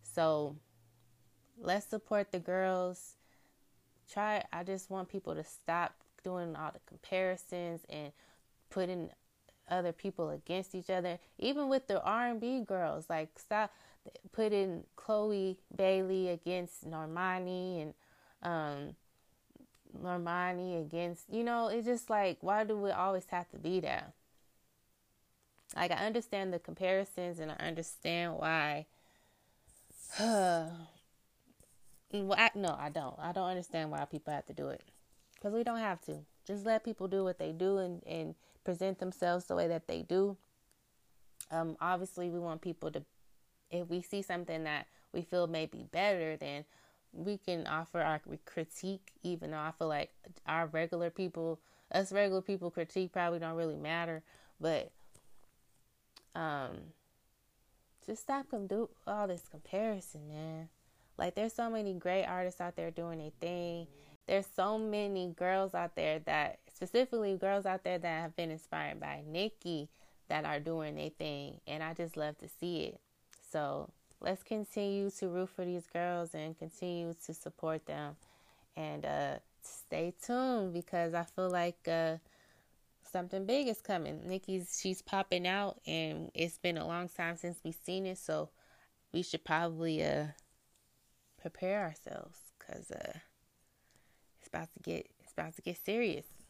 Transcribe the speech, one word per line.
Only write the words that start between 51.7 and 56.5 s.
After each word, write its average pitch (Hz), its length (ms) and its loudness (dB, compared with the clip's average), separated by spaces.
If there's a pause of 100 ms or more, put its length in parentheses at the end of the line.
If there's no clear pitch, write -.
us 190 200 4
regular 196 300 6
people 185 280 0
critique 180 420 0
probably 175 260 2
don't 165 180 -2
really 165 200 0
matter. 160 460 -2 (380)
But, 156 300 2 (1400)
um, 147 440 -2 (1300)